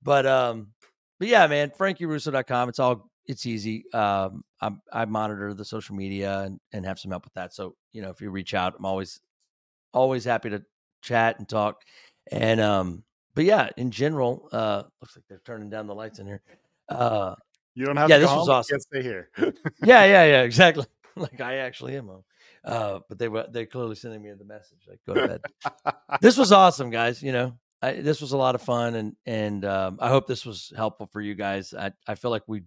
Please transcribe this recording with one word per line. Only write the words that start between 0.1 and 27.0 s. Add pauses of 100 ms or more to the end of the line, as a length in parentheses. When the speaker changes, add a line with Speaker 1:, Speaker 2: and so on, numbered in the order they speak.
Speaker 1:
um, (500)
but
yeah,
man,
frankie
russo
dot
com.
It's
all, (160)
it's
easy.
Um, (180)
I'm, (100)
I
monitor
the
social
media
and, (120)
and
have
some
help
with
that.
So, (180)
you
know,
if
you
reach
out,
I'm
always, (760)
always
happy
to (400)
chat
and
talk. (500)
And,
um, (300)
but
yeah,
in
general,
uh, (180)
looks
like
they're
turning
down
the
lights
in
here. (440)
Uh, (420)
Speaker 2:
You
don't
have
Speaker 1:
yeah,
Speaker 2:
to
go
Speaker 1:
this
was
Speaker 2:
home.
You
Speaker 1:
awesome.
Speaker 2:
can
stay
here.
<laughs> (320)
Speaker 1:
Yeah,
yeah,
yeah,
exactly. (160)
<laughs>
Like,
I
actually
am
home. (420)
Uh,
but
they
were,
they
clearly
sending
me
the
message,
like,
"Go
to
bed." (680)
Speaker 2:
<laughs>
Speaker 1:
This
was
awesome,
guys.